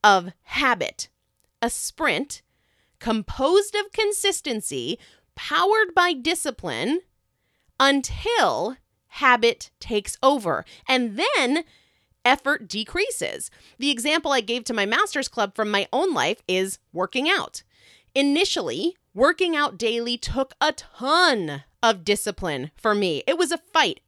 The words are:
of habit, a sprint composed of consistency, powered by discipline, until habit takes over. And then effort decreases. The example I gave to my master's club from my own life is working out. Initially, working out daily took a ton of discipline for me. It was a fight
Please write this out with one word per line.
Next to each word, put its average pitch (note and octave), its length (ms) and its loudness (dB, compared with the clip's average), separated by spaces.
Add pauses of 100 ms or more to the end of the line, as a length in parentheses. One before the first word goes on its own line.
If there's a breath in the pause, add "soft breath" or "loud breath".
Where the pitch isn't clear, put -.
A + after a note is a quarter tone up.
of F#3 280 6 (120)
habit, B3 640 -2 (540)
a A#3 80 0
sprint - 720 -4 (580)
composed C4+ 760 0
of G#4 200 -4
consistency, A#3+ 1080 -2 (360 soft breath)
powered F#4 600 2
by F4 160 4
discipline, C4 880 -4 (800)
until C4 960 0 (320)
habit B3 720 2
takes - 420 -6
over. C4 440 2 (240 loud breath)
And B3 280 0
then E4 460 0 (600 soft breath)
effort C4+ 420 0
decreases. - 840 -6 (280 soft breath)
The C#4+ 140 0
example C#4+ 420 0
I B3+ 80 2
gave A#3 240 -4
to A#3+ 80 -4
my G#3 120 0
master's C4+ 440 -2
club G3+ 260 -2
from G#3+ 160 -2
my G3+ 220 0
own E4 200 0
life E3 360 -2
is F#3+ 300 -2 (120)
working G#3+ 380 -2
out. - 340 -4 (500 soft breath)
Initially, C#4+ 840 0 (160)
working E4 420 2
out D4 220 -2
daily A#3 400 -2
took C4 420 -4
a D4+ 140 2
ton A#3+ 880 0 (200)
of G#3+ 200 2
discipline D#3 720 -4
for G#3+ 200 2
me. F3+ 320 0
It E4 100 2
was E4 140 2
a E4 80 -2
fight B3 480 0